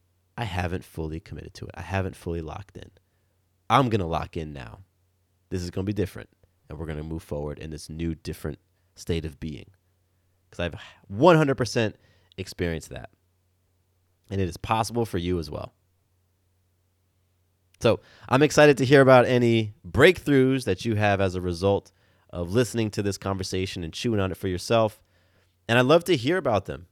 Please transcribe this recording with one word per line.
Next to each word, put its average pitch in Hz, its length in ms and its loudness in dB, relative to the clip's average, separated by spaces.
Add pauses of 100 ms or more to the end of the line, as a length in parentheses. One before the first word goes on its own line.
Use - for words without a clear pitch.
(360)
I 117 100 -8
haven't 90 400 -6
fully 80 340 -10
committed - 360 -16
to - 100 -14
it. - 100 -14
I - 60 -14
haven't 95 340 -6
fully 85 260 -8
locked 78 360 -14
in. - 120 -18 (800)
I'm 123 200 4
gonna 101 180 0
lock 80 300 -6
in 78 160 -8
now. 62 320 -18 (640)
This 92 120 -4
is 87 80 -8
gonna 95 160 -6
be 104 80 -2
different, - 360 -6 (400)
and 76 100 -14
we're 80 80 -10
gonna 76 160 -8
move 80 180 -8
forward 73 380 -8
in 80 100 -12
this 76 200 -14
new, 82 260 -4
different 78 440 -10 (360)
state 82 300 -6
of 76 160 -14
being." 73 280 -12 (800)
'Cause - 120 -10
I've 85 140 -4 (320)
one 143 280 6
hundred 147 200 4
percent 113 420 -2 (400)
experienced 85 520 -6
that. 65 220 -16 (1160)
And 98 120 -4
it 92 80 -2
is 85 80 -10
possible 113 480 -2
for 98 140 -6
you 87 180 -2
as 76 140 -8
well. - 240 -12 (2000)
So 110 180 2 (300)
I'm 131 120 2
excited 151 360 6
to 135 80 0
hear 139 160 8
about 127 240 8
any 117 500 2 (120)
breakthroughs 135 760 4
that 95 220 -4
you 113 100 0
have 104 260 2
as 92 140 0
a 92 60 -4
result 90 500 0 (400)
of 87 180 -6
listening 113 420 0
to 104 120 -4
this 98 140 -2
conversation 92 680 -4
and 82 100 -8
chewing 110 280 -2
on 95 100 -2
it 82 60 -6
for - 100 -6
yourself. 107 560 0 (640)
And 117 100 2
I'd 127 80 4
love 165 200 4
to 180 100 2
hear 139 220 -2
about 120 280 0
them. 76 260 -10